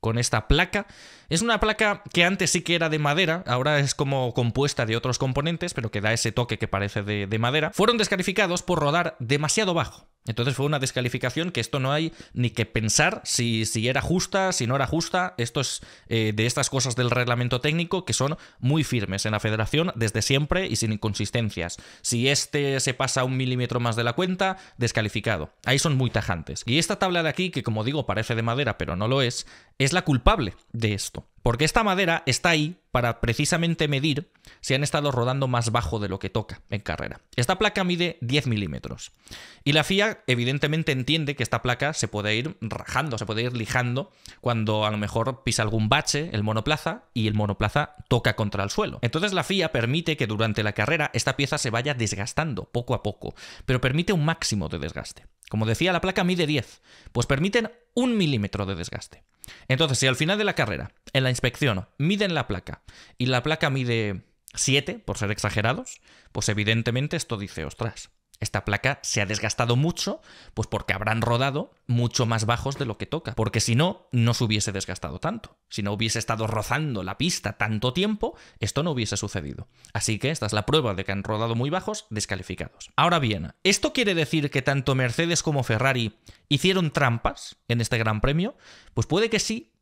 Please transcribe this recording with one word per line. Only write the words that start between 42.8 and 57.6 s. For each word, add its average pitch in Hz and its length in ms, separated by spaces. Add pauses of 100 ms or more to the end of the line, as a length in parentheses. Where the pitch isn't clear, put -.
se 110 80
puede 110 160
ir 123 160
lijando 123 540 (280)
cuando 110 460
a 107 60
lo 107 60
mejor 113 460
pisa 117 200
algún 107 260
bache 151 420
el 104 120
monoplaza 147 640 (100)
y 110 120
el 104 60
monoplaza 107 600 (120)
toca 117 280
contra 104 280
el 101 60
suelo. - 320
Entonces 165 320
la 180 100
fia 185 280
permite 143 460
que 123 100
durante 110 340
la 104 120
carrera 147 400
esta 127 240
pieza 143 200
se 123 140
vaya 131 240
desgastando 117 680
poco 120 280
a 107 80
poco, - 320 (320)
pero 127 160
permite 160 320
un 151 120
máximo 107 440
de 90 80
desgaste. 73 480 (240)
Como 110 160
decía, 131 260
la 170 80
placa 185 240
mide 175 240
diez, 147 340 (300)
pues 117 140
permiten 202 460 (220)